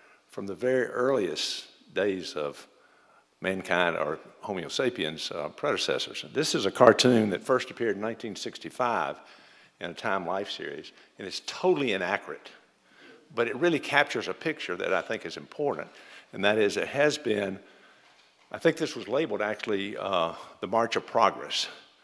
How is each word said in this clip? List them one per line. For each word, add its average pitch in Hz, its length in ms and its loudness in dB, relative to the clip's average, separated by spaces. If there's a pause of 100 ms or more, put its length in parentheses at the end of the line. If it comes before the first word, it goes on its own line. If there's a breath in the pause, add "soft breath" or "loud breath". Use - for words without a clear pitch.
(280 soft breath)
from - 180 -10
the 98 80 -8
very 127 320 0
earliest 117 800 -2 (280)
days 95 400 -2
of 73 320 -6 (760 soft breath)
mankind, 90 560 0
or 76 220 -2 (220)
Homo 92 280 -6
sapiens, 82 640 -4
uh, 78 180 -6
predecessors. - 840 -4
This 156 220 0
is 123 120 0
a 95 40 0
cartoon 113 600 8
that 90 120 -2
first 127 280 0
appeared 110 260 -2
in 101 60 -8
nineteen 110 340 -6
sixty-five 90 840 -2 (640 loud breath)
in 87 100 -8
a 85 40 -12
Time 95 320 -2
Life 98 240 -4
series, 73 420 -10 (260 soft breath)
and 101 80 -10
it's - 200 -10
totally 147 460 2
inaccurate. 92 580 -2 (840 loud breath)
But 117 140 0
it 113 80 -6
really 170 240 2
captures 139 480 0
a 92 60 -4
picture 143 420 -6
that 90 180 -2
I 87 80 2
think - 240 -6
is 82 100 -12
important, 85 520 -4 (440 loud breath)
and 98 120 -2
that 104 140 4
is 101 180 4
it 87 120 0
has 143 300 2
been, 101 400 -2 (960 soft breath)
I - 60 -8
think 160 180 4
this 156 180 -4
was 113 140 -10
labeled 110 340 -2
actually, 104 540 -2
uh, 87 380 0 (260 loud breath)
the 104 60 -6
March 113 300 2
of 113 100 -2
Progress, - 640 2 (360 loud breath)